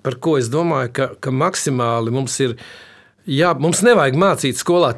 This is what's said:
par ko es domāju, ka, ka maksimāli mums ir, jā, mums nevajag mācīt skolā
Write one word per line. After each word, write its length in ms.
par 140
ko 200
es 120
domāju, 440
ka, 180
ka 100
maksimāli 800
mums 300
ir, 160
jā, 280
mums 260
nevajag 320
mācīt 440
skolā 400